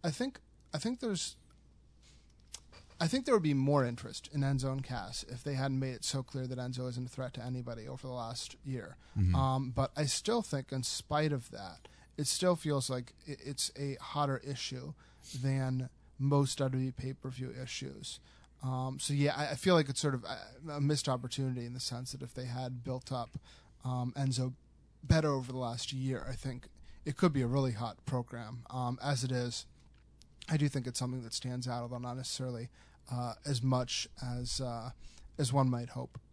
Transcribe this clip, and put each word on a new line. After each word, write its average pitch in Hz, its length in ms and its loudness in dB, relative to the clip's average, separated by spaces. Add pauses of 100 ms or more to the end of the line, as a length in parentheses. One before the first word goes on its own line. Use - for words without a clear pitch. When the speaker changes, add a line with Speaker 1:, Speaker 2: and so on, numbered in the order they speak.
Speaker 1:
I 165 80 2
think, 262 280 -2 (340)
I 151 60 -2
think 240 220 -2
there's, 208 360 -2 (1600)
I 165 100 2
think 262 180 0
there 262 80 6
would 202 80 6
be 151 100 4
more 139 320 6
interest 120 480 -6
in 147 80 0
Enzo 135 320 2
and 135 100 -4
Cass 113 460 -6
if 123 160 -10
they 143 100 -2
hadn't 135 260 0
made 131 120 -2
it - 120 -8
so 135 180 -2
clear 127 240 -6
that 127 100 -6
Enzo 127 320 -4
isn't 123 160 -4
a 123 60 -8
threat 127 240 -8
to 113 100 -8
anybody 120 420 -4
over 131 200 -10
the 127 80 -8
last 120 500 -8
year. 123 320 -6 (220)
Speaker 2:
Mm-hmm. 90 160 6
Speaker 1:
Um, 131 400 4
but 135 220 2
I 147 100 2
still 226 340 2
think, 139 320 -4
in 131 120 0
spite 151 480 2
of 123 180 -2
that, 92 380 -12 (280)
it 147 100 0
still 180 300 4
feels 143 320 0
like 127 240 -4 (160)
i-, 143 160 -8
it's - 340 -2
a 139 220 -2
hotter 143 380 0
issue 135 560 -6 (480)
than 131 480 2 (280)
most 139 400 6
W 135 120 4
W 131 180 2
E 127 40 -4
pay-per-view 131 680 -6
issues. - 600 -8 (420)
Um, 131 360 -2
so, - 140 -2
yeah, 143 240 6
I, 147 120 0
I 147 80 -2
feel 185 180 6
like 147 160 8
it's 131 100 -2
sort 143 140 2
of 120 100 -4
a, 135 480 -10
a 147 80 -2
missed 143 300 4
opportunity 123 560 0
in 120 80 -8
the 127 60 -8
sense 127 320 -6
that 135 100 -8
if 120 100 -10
they 127 140 -8
had 123 360 -4
built 127 300 -4
up, 120 260 -4 (460)
um, 127 320 0
Enzo 131 380 2 (500)
better 156 260 8
over 131 220 0
the 131 60 -4
last 117 340 -2
year, 131 340 0
I 127 80 -4
think - 340 -6 (360)
it 147 140 -4
could 170 160 6
be 135 80 4
a 120 40 4
really 131 260 4
hot 107 340 -4
program. 120 540 -4 (100)
Um, 127 340 -2
as 135 180 2
it 127 80 0
is, 123 360 -2 (840)
I 156 60 4
do 147 120 6
think 131 180 -2
it's 123 120 -4
something 127 240 -2
that 113 120 -10
stands 123 340 -4
out, 120 140 -2
although 120 160 -6
not 123 180 -6
necessarily, 123 540 -4 (420)
uh, 123 220 -2 (100)
as 131 180 0
much 127 460 2 (160)
as, 123 360 -2
uh, 120 300 -4 (480)
as 127 140 2
one 135 180 6
might 120 200 -2
hope. - 280 -8 (140)